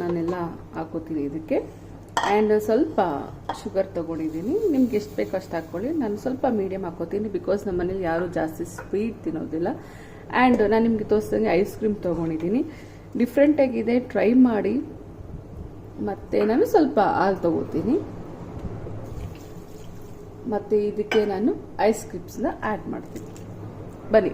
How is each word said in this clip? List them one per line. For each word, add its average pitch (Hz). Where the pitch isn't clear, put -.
ನಾನೆಲ್ಲ 175
ಹಾಕೋತೀನಿ 160
ಇದಕ್ಕೆ. 160
And 214
ಸ್ವಲ್ಪ 226
ಶುಗರ್ 190
ತಗೊಂಡಿದ್ದೀನಿ, 165
ನಿಮ್ಗೆ 254
ಎಷ್ಟು -
ಬೇಕೋ 202
ಅಷ್ಟು 185
ಹಾಕ್ಕೊಳ್ಳಿ. 170
ನಾನು 208
ಸ್ವಲ್ಪ 254
ಮೀಡಿಯಮ್ 190
ಹಾಕೋತೀನಿ, 180
because 202
ನಮ್ಮ 180
ಮನೇಲಿ 185
ಯಾರೂ 170
ಜಾಸ್ತಿ 170
ಸ್ವೀಟ್ -
ತಿನ್ನೋದಿಲ್ಲ. 160
And 240
ನಾನು 226
ನಿಮ್ಗೆ 214
ತೋರಿಸ್ದಂಗೆ 214
ಐಸ್ 208
ಕ್ರೀಮ್ 214
ತಗೊಂಡಿದ್ದೀನಿ, 165
ಡಿಫ್ರೆಂಟ್ 285
ಆಗಿದೆ, 240
ಟ್ರೈ 202
ಮಾಡಿ. 240
ಮತ್ತೆ 208
ನಾನು 311
ಸ್ವಲ್ಪ 285
ಹಾಲು 185
ತಗೋತೀನಿ, 170
ಮತ್ತೆ 208
ಇದಕ್ಕೆ 208
ನಾನು 208
ಐಸ್ 220
ಕ್ಯೂಬ್ಸ್‌ನ -
ಆ್ಯಡ್ 214
ಮಾಡ್ತೀನಿ. -
ಬನ್ನಿ 202